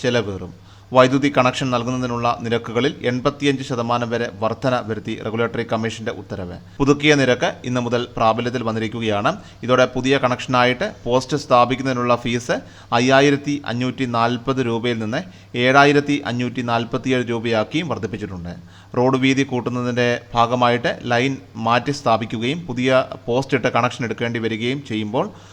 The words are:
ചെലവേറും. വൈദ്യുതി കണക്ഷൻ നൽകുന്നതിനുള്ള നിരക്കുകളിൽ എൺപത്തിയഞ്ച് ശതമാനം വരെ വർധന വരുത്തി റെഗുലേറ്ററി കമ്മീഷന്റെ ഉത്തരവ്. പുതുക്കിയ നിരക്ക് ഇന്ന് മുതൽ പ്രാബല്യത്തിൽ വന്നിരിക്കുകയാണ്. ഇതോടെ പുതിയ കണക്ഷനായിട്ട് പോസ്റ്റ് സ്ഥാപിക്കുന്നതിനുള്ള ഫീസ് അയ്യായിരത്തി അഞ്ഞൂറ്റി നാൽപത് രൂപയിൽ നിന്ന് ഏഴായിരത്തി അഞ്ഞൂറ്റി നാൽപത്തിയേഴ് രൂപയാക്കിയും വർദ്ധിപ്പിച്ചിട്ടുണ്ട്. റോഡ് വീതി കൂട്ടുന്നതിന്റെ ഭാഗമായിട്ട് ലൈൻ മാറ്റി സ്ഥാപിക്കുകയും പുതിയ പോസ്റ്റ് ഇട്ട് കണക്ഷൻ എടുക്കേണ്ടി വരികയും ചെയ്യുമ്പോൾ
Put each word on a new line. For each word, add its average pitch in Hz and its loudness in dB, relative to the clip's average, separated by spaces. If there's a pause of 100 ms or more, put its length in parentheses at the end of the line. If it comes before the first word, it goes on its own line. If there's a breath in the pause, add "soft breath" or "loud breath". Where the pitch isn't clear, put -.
ചെലവേറും. 101 -4 (200)
വൈദ്യുതി 131 6
കണക്ഷൻ 127 0
നൽകുന്നതിനുള്ള 120 -2
നിരക്കുകളിൽ 117 -2
എൺപത്തിയഞ്ച് 135 -2
ശതമാനം 120 -2
വരെ 117 -4
വർധന 117 0
വരുത്തി 107 -6
റെഗുലേറ്ററി 113 -2
കമ്മീഷന്റെ 110 -4
ഉത്തരവ്. 92 -10 (200 loud breath)
പുതുക്കിയ 147 4
നിരക്ക് 131 2 (120)
ഇന്ന് 123 -2
മുതൽ 120 -2 (100)
പ്രാബല്യത്തിൽ 120 2
വന്നിരിക്കുകയാണ്. 113 -2 (260 loud breath)
ഇതോടെ 123 4
പുതിയ 131 0
കണക്ഷനായിട്ട് 127 0 (120)
പോസ്റ്റ് 131 0
സ്ഥാപിക്കുന്നതിനുള്ള 123 2
ഫീസ് 123 -2 (340 loud breath)
അയ്യായിരത്തി 139 4
അഞ്ഞൂറ്റി 127 -2
നാൽപത് 120 0
രൂപയിൽ 117 -2
നിന്ന് 117 -4 (340 loud breath)
ഏഴായിരത്തി 143 4
അഞ്ഞൂറ്റി 120 -4
നാൽപത്തിയേഴ് 120 -2
രൂപയാക്കിയും 117 -2
വർദ്ധിപ്പിച്ചിട്ടുണ്ട്. 95 -8 (480 loud breath)
റോഡ് 127 4
വീതി 135 2
കൂട്ടുന്നതിന്റെ 123 -2 (140)
ഭാഗമായിട്ട് 120 2
ലൈൻ 127 0 (180)
മാറ്റി 120 0
സ്ഥാപിക്കുകയും 117 -2
പുതിയ 127 0 (220)
പോസ്റ്റ് 135 0
ഇട്ട് 127 0
കണക്ഷൻ 120 0
എടുക്കേണ്ടി 117 -4
വരികയും 113 -4
ചെയ്യുമ്പോൾ 110 -2 (240 loud breath)